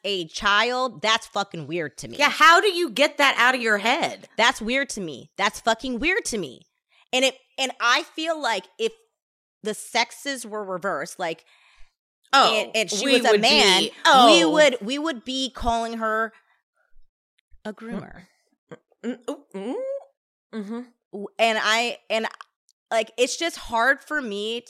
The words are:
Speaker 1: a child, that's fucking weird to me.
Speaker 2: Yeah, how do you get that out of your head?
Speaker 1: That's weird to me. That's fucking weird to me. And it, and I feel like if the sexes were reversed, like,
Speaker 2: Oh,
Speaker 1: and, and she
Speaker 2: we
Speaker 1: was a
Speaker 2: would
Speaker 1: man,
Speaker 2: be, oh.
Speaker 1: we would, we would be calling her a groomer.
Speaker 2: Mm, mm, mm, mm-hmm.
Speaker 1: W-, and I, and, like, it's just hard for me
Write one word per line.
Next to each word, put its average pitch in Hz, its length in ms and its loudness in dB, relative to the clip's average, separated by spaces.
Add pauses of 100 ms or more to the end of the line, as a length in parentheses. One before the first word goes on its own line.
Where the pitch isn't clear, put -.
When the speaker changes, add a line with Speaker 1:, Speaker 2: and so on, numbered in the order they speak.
Speaker 1:
a 190 260 -4
child, 220 760 -2
that's 220 240 0
fucking 175 400 -8
weird 160 320 -6
to - 80 -14
me. 113 100 -14
Speaker 2:
Yeah, 285 140 2
how 320 280 8
do 403 120 2
you 349 180 -2
get 269 300 0
that 277 180 4
out 247 160 4
of 254 80 -2
your 220 160 0
head? 220 580 -2
Speaker 1:
That's 240 280 2
weird 262 260 -2
to - 120 -10
me. 147 360 -12
That's 202 220 -2
fucking 233 400 -2
weird 370 260 -2
to 220 140 -6
me. 135 260 -12 (480)
And 254 100 0
it, 254 120 0 (240)
and 262 200 -4
I 247 220 2
feel 320 400 -8
like 226 240 -4 (140)
if 220 140 -4 (680)
the 214 140 -6
sexes 240 720 -6
were 214 160 -10
reversed, 180 560 -8
like, 165 260 -6 (880)
Speaker 2:
Oh, 262 180 6
Speaker 1:
and, 220 240 -2
and 214 160 -2
she 208 140 -4
Speaker 2:
we 277 140 2
Speaker 1:
was 233 60 0
a 247 80 4
Speaker 2:
would 208 80 4
Speaker 1:
man, 220 420 4
Speaker 2:
be, 151 80 -6 (140)
oh. 269 260 8
Speaker 1:
we - 140 8
would, 285 360 4
we 240 160 -6
would 294 260 -6
be 262 280 -6
calling 233 480 -4
her 220 340 -4 (1300)
a 214 100 -10
groomer. 196 500 -14 (800)
Speaker 2:
Mm, 240 220 -8
mm, 294 120 -10 (160)
mm, 196 220 -8 (800)
mm-hmm. 220 280 -10 (320)
Speaker 1:
W-, 202 140 -10 (120)
and 220 220 2
I, 226 360 0 (120)
and, 220 180 -2 (640)
like, 226 260 -2
it's 262 200 0
just 330 200 -4
hard 240 440 0
for 302 200 -6
me 220 480 -8